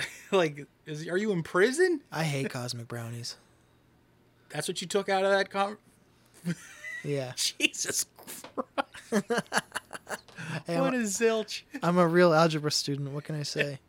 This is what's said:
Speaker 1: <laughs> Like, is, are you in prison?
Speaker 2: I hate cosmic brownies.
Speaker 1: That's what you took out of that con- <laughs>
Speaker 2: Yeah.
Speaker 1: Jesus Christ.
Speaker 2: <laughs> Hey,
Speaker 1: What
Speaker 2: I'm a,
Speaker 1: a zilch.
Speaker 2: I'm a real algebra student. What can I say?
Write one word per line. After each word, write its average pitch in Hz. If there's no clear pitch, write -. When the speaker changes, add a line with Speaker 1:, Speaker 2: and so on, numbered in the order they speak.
Speaker 1:
<laughs> -
Like, 151
is, 156
are 175
you 214
in 170
prison? 277
Speaker 2:
I 151
hate 139
cosmic 120
brownies. 117
Speaker 1:
That's -
what 185
you 185
took 196
out 190
of 196
that 196
con- 202
<laughs> 170
Speaker 2:
Yeah. 135
Speaker 1:
Jesus -
Christ. 262
Speaker 2:
<laughs> 214
Hey, 170
Speaker 1:
What 269
Speaker 2:
I'm 254
a, -
Speaker 1:
a 214
zilch. 220
Speaker 2:
I'm 175
a 175
real 175
algebra 156
student. 143
What 147
can -
I 151
say? 143